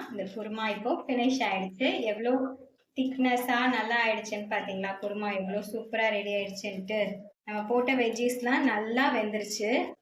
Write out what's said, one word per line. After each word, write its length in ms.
இந்த 240
குருமா 400
இப்போ 180
ஃபினிஷ் 420
ஆயிடுச்சு. 400
எவ்வளோ 240
திக்னஸா 600
நல்லா 260
ஆயிடுச்சுன்னு 500
பாத்தீங்களா? 380
குருமா 260
எவ்வளோ 220
சூப்பரா 360
ரெடி 220
ஆயிடுச்சுன்ட்டு. 600
நம்ம 260
போட்ட 300
வெஜ்ஜீஸ்லாம் 720
நல்லா 320
வெந்துருச்சு. 560